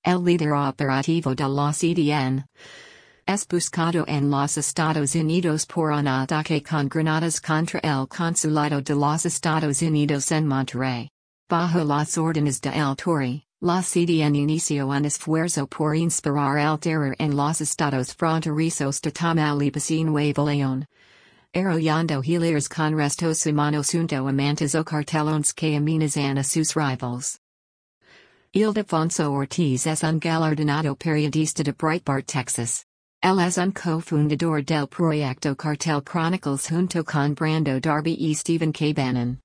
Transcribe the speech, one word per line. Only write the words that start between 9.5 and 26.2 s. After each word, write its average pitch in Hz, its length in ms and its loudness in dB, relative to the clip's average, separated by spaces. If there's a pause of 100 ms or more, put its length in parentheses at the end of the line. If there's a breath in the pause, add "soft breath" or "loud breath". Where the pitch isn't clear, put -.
Unidos 147 480 2
en 156 160 2
Monterrey. 131 640 -2 (380)
Bajo 175 340 2
las 147 340 0
órdenes 156 440 0
de 139 100 -4
El 139 240 0
Tori, 139 480 -2 (180)
la 180 220 0
C 175 240 0
D 165 160 4
N 147 160 4
inició 147 480 0
un 143 200 0
esfuerzo 160 600 -2
por 151 300 0
inspirar 147 600 0
el 151 220 2
terror 151 400 0
en 147 180 0
los 147 240 0
estados 139 540 -2
fronterizos 160 840 0
de 156 100 -4
Tamaulipas 147 800 0
y 160 140 0
Nuevo 147 400 2
León. 135 420 0 (680 soft breath)
Arrollando 160 680 2
hileras 165 460 0
con 156 260 0
restos 156 500 0
humanos 147 460 0
junto 156 340 -2
a 135 80 -2
mantas 143 440 0
o 160 80 0
cartelones 151 680 0
que 156 220 0
amenazan 147 640 0